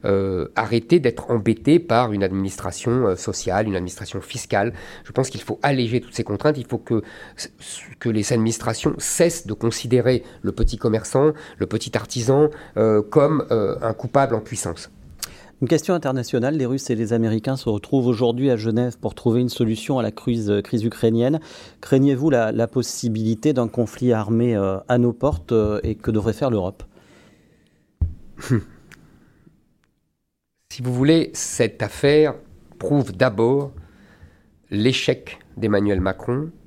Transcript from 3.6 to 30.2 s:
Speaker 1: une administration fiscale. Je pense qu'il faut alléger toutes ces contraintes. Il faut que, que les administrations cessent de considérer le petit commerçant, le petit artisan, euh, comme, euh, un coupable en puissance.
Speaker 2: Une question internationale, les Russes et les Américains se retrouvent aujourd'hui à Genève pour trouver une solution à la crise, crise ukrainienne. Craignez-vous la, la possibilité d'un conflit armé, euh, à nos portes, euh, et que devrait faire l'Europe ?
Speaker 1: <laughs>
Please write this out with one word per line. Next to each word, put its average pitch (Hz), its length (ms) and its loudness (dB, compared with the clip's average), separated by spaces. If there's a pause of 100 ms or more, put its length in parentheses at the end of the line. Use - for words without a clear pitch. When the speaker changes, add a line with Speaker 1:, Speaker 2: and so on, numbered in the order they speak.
Speaker 1:
une 98 80 -2
administration 90 460 -6
fiscale. 113 520 -2 (300)
Je - 80 -20
pense 135 180 -2
qu'il 107 120 -10
faut - 220 -8
alléger 127 380 0
toutes - 120 -20
ces 113 100 -4
contraintes. 139 360 0
Il 120 80 -10
faut 117 100 -4
que, 110 240 -2 (960)
que 120 100 -4
les 107 220 0
administrations 113 680 0
cessent - 480 0
de 110 60 -6
considérer 120 680 0 (200)
le 98 80 0
petit 113 260 2
commerçant, 131 560 2 (240)
le 101 80 -2
petit 110 320 -4
artisan, 131 520 2 (260)
euh, 107 260 4
comme, 143 480 2
euh, 110 320 0
un 113 120 -2
coupable 127 420 2
en 110 60 -2
puissance. - 500 -10 (680)
Speaker 2:
Une 123 80 0
question 165 280 2
internationale, 131 600 -2
les 135 120 0
Russes 131 240 -4
et 117 40 2
les 113 180 -2
Américains 113 420 0
se - 120 -6
retrouvent 120 380 0
aujourd'hui 123 460 2
à 117 60 2
Genève 113 420 -2
pour - 160 -6
trouver 120 260 2
une 123 80 0
solution 117 480 -2
à 117 60 0
la 107 80 -2
crise, 110 420 -2 (100)
crise 110 200 -2
ukrainienne. 117 560 2 (420)
Craignez-vous 139 480 2
la, 113 220 2
la 113 160 0
possibilité 113 840 -2
d'un 120 140 0
conflit 120 460 0
armé, 113 420 2
euh, 95 220 0 (100)
à 123 120 2
nos 120 140 2
portes, 139 400 -2
euh, 107 280 2
et 110 140 -4
que - 160 -4
devrait 107 220 0
faire 135 180 -2
l'Europe ? 98 320 -4 (1500)
Speaker 1:
<laughs> - 160 -4 (2250)